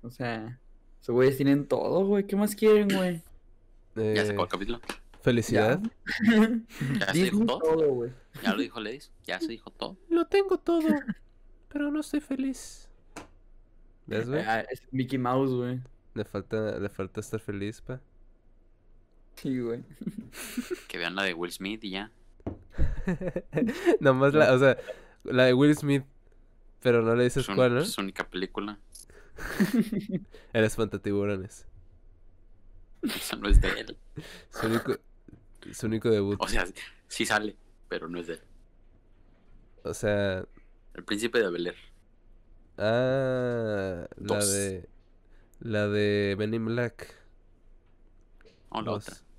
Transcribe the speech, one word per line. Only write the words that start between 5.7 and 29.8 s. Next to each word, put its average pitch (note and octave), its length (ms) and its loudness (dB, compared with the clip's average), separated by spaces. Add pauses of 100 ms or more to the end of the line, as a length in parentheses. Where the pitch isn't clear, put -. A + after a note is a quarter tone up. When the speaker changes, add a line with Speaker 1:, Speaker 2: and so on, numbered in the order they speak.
Speaker 1:
Ya. A3+ 80 -4 (280)
<laughs> A3 800 2
Speaker 2:
Ya - 60 0
se G2 60 -2
dijo F#3 260 2
Speaker 1:
Disney A3+ 80 4
Speaker 2:
todo. - 140 0
Speaker 1:
todo, D#3+ 340 4
güey. B2 160 -4 (320)
Speaker 2:
Ya G2 120 0
lo G#2+ 60 -2
dijo A#2 200 -4
Ladies, A2+ 320 -10 (120)
ya F2+ 160 -6
se E4 80 -6
dijo - 220 -12
todo. - 260 -10 (120)
Speaker 3:
Lo E4 180 2
tengo G4 320 2
todo, E4 300 0 (800)
pero D4 220 -4
no D4+ 100 -4
estoy D4 200 -4
feliz. - 680 -8 (1160)
¿Ves, A2 220 -4
güey? C#3+ 140 -2
Speaker 1:
Ah, A2+ 180 0 (100)
es - 200 -12
Mickey C3 280 -2
Mouse, C3 340 0
güey. B2 280 -4 (340)
Speaker 3:
Le G#2+ 100 -6
falta, G#2+ 540 -6
le G2 100 -6
falta G2 320 -8
estar G#2+ 200 -8
feliz, G2+ 420 -8
pa. B2+ 180 -12 (1400)
Speaker 1:
Sí, C3 240 -4
güey. A#2 240 -6 (1040)
Speaker 2:
Que - 100 -10
vean F2 160 -4
la G2 100 -2
de F#2 100 -2
Will F2 180 -6
Smith G#2 320 -8
y G2 60 -8
ya. G2+ 200 -8 (960)
Speaker 3:
<laughs> A3+ 960 0
Nomás C3+ 340 4
la, D3+ 200 6
o B2+ 40 4
sea, C3 200 6 (460)
la B2+ 200 4
de B2+ 100 6
Will D3 220 6
Smith, C#3+ 280 0 (760)
pero A#2+ 220 4
no A2+ 120 4
le A#2+ 100 4
dices B2 200 2
Speaker 2:
Su, G2 100 -4
Speaker 3:
cuál, B2 200 4
¿no? B2 100 2
Speaker 2:
su - 160 -6
única G2 280 -6
película. G2+ 500 -6 (580)
Speaker 3:
<laughs> - 1160 -4